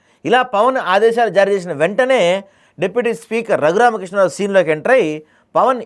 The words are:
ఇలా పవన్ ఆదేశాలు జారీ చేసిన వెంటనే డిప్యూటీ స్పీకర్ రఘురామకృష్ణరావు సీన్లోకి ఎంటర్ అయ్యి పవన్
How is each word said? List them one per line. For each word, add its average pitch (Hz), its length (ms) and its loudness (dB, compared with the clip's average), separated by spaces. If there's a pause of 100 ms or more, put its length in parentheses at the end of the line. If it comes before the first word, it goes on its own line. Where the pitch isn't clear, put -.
(240)
ఇలా 233 180 2
పవన్ 247 340 0
ఆదేశాలు 220 540 0
జారీ 196 220 2
చేసిన 180 200 -4
వెంటనే 196 720 0 (360)
డిప్యూటీ 220 340 -2
స్పీకర్ 220 460 -4
రఘురామకృష్ణరావు 190 680 0
సీన్లోకి 190 420 0
ఎంటర్ 156 220 -2
అయ్యి 156 300 0 (320)
పవన్ 226 320 0